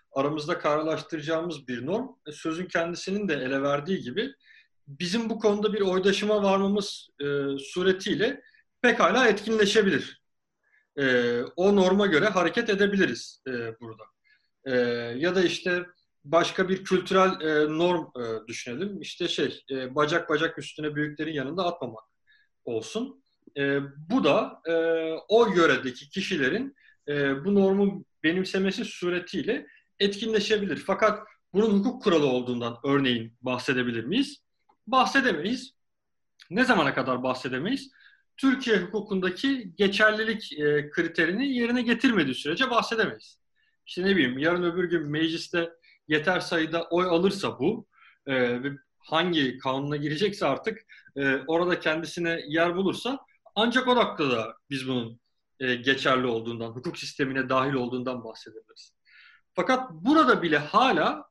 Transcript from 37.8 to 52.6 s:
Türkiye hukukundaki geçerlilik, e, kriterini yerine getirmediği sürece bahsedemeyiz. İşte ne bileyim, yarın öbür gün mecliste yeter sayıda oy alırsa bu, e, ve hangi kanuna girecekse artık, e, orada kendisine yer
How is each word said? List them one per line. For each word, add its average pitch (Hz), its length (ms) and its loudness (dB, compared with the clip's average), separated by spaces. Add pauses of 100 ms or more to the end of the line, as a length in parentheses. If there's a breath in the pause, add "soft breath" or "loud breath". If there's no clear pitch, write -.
Türkiye 247 400 2
hukukundaki 196 1000 -2
geçerlilik, 214 840 2
e, 147 300 2
kriterini 180 640 0
yerine 240 280 0
getirmediği 226 540 2
sürece 175 340 -2
bahsedemeyiz. 214 720 -2 (440)
İşte - 180 -6
ne 196 120 2
bileyim, 127 220 2
yarın 170 340 0
öbür 180 120 -2
gün 165 260 -2
mecliste 165 640 -2 (340 soft breath)
yeter 151 320 2
sayıda 165 440 -2
oy 175 220 0
alırsa 170 540 2
bu, 190 280 0 (380 soft breath)
e, 123 380 0
ve 139 80 -4 (280)
hangi 156 580 0
kanuna 143 400 -4
girecekse 151 480 -2
artık, 151 340 -2 (360 loud breath)
e, 135 200 2 (120)
orada 170 320 0
kendisine 165 680 -4
yer 170 280 0